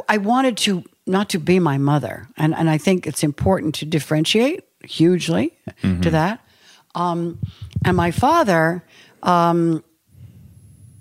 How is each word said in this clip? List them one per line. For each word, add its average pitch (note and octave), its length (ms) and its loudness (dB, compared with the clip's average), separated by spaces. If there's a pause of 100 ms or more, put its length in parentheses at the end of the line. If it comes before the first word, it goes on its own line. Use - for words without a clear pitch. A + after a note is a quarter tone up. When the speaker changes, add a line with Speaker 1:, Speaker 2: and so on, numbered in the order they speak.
Speaker 1:
I G#3+ 80 2
wanted A#3+ 400 0
to, F#3 260 -2 (240)
not F#3+ 220 0
to F#3 100 -4
be F3 200 2
my D3 180 2
mother. C#3 500 -2 (100)
And, D#3 160 2
and D#3+ 160 0
I D#3 80 2
think F3+ 300 0
it's - 160 -4
important D#3+ 520 0
to - 100 -10
differentiate E3 800 0 (200)
hugely E3+ 720 0 (280)
Speaker 2:
Mm-hmm. F#2 200 0
Speaker 1:
to E3+ 100 0
that. E3 340 -2 (500)
Um, E3+ 440 -4 (460)
and F#3 120 2
my E3+ 140 0
father, F3+ 720 2 (400)
um, E3+ 600 2 (1160)